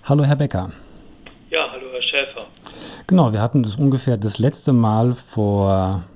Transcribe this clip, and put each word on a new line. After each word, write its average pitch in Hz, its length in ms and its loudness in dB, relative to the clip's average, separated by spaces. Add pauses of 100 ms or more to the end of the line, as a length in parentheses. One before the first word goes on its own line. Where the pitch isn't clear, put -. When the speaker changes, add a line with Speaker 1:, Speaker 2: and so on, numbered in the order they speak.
Speaker 1:
Hallo, 147 180 4
Herr 143 120 2
Becker. 92 340 -4 (760)
Speaker 2:
Ja, 156 240 -4
hallo, 131 180 -14
Herr 127 120 -8
Schäfer. 131 440 -6 (600)
Speaker 1:
Genau, 156 260 4
wir 107 80 0
hatten 117 220 2
das 107 140 -4
ungefähr 135 420 2
das 104 200 -4
letzte 135 360 0
Mal 117 400 2
vor 98 920 0 (120)